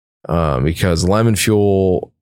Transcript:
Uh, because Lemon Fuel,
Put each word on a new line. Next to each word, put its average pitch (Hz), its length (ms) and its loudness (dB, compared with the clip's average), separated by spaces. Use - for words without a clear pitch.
Uh, 78 320 0
because 85 480 -2
Lemon 110 300 2
Fuel, 98 720 0